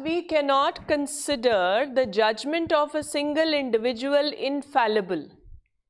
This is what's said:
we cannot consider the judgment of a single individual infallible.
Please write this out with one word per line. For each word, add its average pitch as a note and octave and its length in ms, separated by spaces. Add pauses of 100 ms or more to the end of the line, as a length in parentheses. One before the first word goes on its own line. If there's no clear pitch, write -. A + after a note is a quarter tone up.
we E4 200
cannot D4 640
consider B3 1040
the B3+ 140
judgment A3+ 680
of D4 220
a D4+ 80
single D4+ 500
individual C4 800
infallible. G#3+ 960 (600)